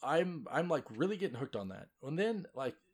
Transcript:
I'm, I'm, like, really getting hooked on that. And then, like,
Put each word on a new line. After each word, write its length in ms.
I'm, 480
I'm, 180
like, 160
really 220
getting 220
hooked 180
on 140
that. 180
And 160
then, 360
like, 200